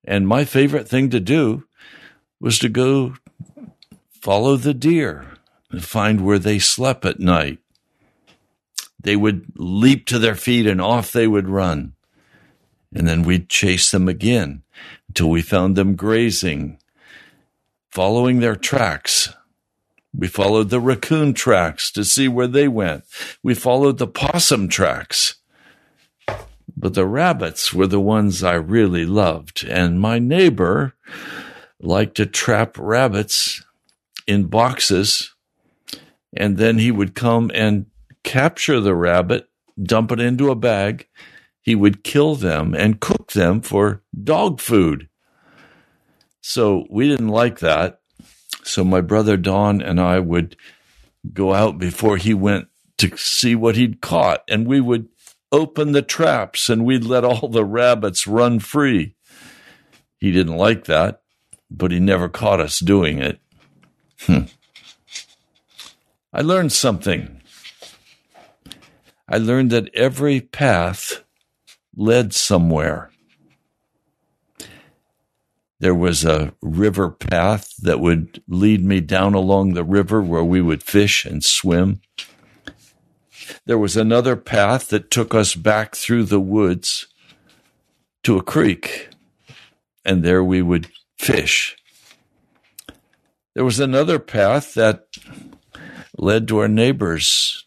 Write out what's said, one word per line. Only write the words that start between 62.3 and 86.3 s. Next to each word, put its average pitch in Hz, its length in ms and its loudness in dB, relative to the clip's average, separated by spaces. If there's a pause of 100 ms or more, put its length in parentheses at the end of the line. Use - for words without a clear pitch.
us 76 180 -4
doing 85 420 2
it. 69 200 -6 (840)
Hmm. 85 160 2 (1900)
I - 120 -6
learned 170 300 0
something. 95 640 -2 (1900)
I - 60 -2
learned 120 360 2
that 113 220 -2
every 131 460 0
path 92 840 -2 (720)
led 113 380 2
somewhere. 80 800 0 (2750)
There 90 140 2
was 85 300 0
a 76 380 0
river 90 480 0
path 95 720 -2
that 73 180 0
would 82 480 0
lead 98 340 2
me 95 200 0
down 95 320 0
along 95 400 2
the 87 100 -4
river 98 380 2
where 82 200 -2
we 90 200 2
would 80 200 0
fish - 440 2
and 76 180 -8
swim. 95 560 0 (1700)
There 117 100 0
was 104 220 0
another 120 360 2
path 113 540 0
that 107 220 -2
took 113 240 -2
us 107 200 2
back 107 400 -2
through 117 300 0
the 98 160 2